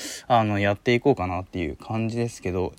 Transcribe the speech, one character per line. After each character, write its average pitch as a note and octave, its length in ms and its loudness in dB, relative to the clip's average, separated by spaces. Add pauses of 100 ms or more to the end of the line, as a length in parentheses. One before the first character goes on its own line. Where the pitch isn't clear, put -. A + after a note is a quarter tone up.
(260)
あ A#2 160 6
の、 G#2 160 2
や G2+ 140 2
っ G#2 40 -2
て - 180 2
い A#2+ 60 2
こ C#3 120 4
う - 20 2
か F2+ 140 -4
な F#2 140 -4
っ - 20 -10
て F2+ 160 -8
い D#2 100 -2
う - 60 -10
感 A2 320 -4
じ A#2 80 -6
で A#2 120 -2
す - 140 -16
け F#2 80 -4
ど。 F2+ 280 -2